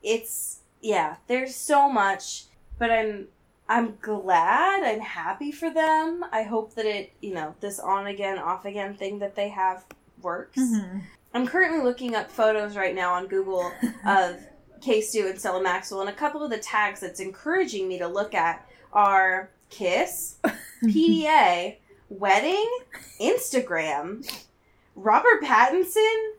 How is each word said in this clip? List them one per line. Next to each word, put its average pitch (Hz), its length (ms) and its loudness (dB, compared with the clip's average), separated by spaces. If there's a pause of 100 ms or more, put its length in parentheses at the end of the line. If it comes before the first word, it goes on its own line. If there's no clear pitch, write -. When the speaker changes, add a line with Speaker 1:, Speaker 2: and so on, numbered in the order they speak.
Speaker 1:
It's, - 560 -4 (200)
yeah, 165 360 -2 (100)
there's 254 300 -2
so 285 340 4
much, 196 540 0 (340)
but 233 140 0
I'm, 214 340 -2 (420)
I'm 220 320 0
glad, 214 840 2
I'm 220 160 -2
happy 202 500 -8
for 320 180 -6
them. 320 600 0
I 220 140 -2
hope 220 320 -4
that 214 100 -2
it, 202 340 -4
you 196 140 -8
know, 156 240 -8
this 202 220 -8
on 196 260 -2
again, 196 320 -4
off 175 280 -4
again 202 300 -6
thing 202 220 -8
that 202 160 -6
they 202 140 -4
have 185 360 -2 (380)
works. 180 380 -6
Speaker 2:
Mm-hmm. 208 380 0 (360)
Speaker 1:
I'm 247 120 0
currently 330 380 2
looking 247 300 -2
up 208 160 -4
photos 214 460 2
right 185 180 -2
now 180 180 0
on 180 140 -2
Google 190 440 -2 (180)
Speaker 2:
<laughs> - 180 -8
Speaker 1:
of 180 300 2 (440)
K 220 220 2
Stu 214 240 -2
and 190 120 -4
Stella 185 240 -2
Maxwell, 190 380 -2
and 202 80 -4
a 202 60 -8
couple 294 280 -4
of 294 60 -6
the 233 80 -4
tags 208 440 -2
that's 175 200 -10
encouraging 214 680 -4
me 185 100 -6
to 175 80 -4
look 202 280 -4
at 170 320 -2 (240)
are 190 600 4 (180)
KISS, - 680 -2 (240)
Speaker 2:
<laughs> - 200 -14
Speaker 1:
P 226 120 4
D 320 360 4
A, 202 500 4 (300)
wedding, 214 580 2 (540)
Instagram, 190 1040 -2 (680)
Robert 220 480 4
Pattinson 370 960 4